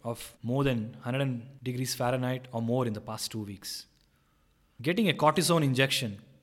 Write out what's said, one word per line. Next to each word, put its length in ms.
of 360
more 220
than 380
hundred 400
degrees 320
Fahrenheit 580
or 80
more 260
in 60
the 80
past 280
two 120
weeks. 460
Getting 280
a 40
cortisone 520
injection. 540